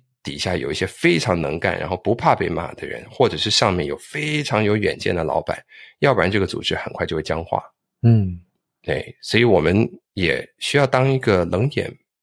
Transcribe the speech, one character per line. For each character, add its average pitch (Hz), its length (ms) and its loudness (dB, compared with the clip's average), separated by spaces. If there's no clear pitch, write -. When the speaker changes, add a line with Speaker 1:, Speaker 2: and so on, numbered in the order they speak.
Speaker 1:
底 71 140 -10
下 90 200 -2
有 67 140 -4
一 - 40 -4
些 90 120 -2
非 170 320 0
常 90 220 0
能 76 180 -4
干， 87 200 -2
然 78 100 -6
后 92 80 -4
不 95 180 -2
怕 147 200 2
被 90 140 -2
骂 82 260 -6
的 - 120 -12
人， - 240 -12
或 120 180 2
者 82 80 -4
是 90 140 -4
上 104 220 2
面 87 140 -2
有 71 100 -4
非 151 460 -6
常 110 200 0
有 104 140 2
远 104 220 -2
见 95 160 -2
的 82 100 -2
老 78 160 -2
板， - 240 -6
要 143 120 4
不 104 80 0
然 90 100 2
这 107 80 0
个 95 80 0
组 - 140 -6
织 - 140 -4
很 - 180 -8
快 85 140 -6
就 80 100 -4
会 78 60 -2
僵 82 220 -4
化。 - 180 -4
Speaker 2:
嗯。 98 380 4
Speaker 1:
对， - 360 -6
所 - 180 0
以 120 60 6
我 98 160 6
们 92 280 4
也 80 300 0
需 - 180 -2
要 143 80 4
当 131 240 2
一 135 120 2
个 95 240 2
冷 92 300 0
眼 - 140 -4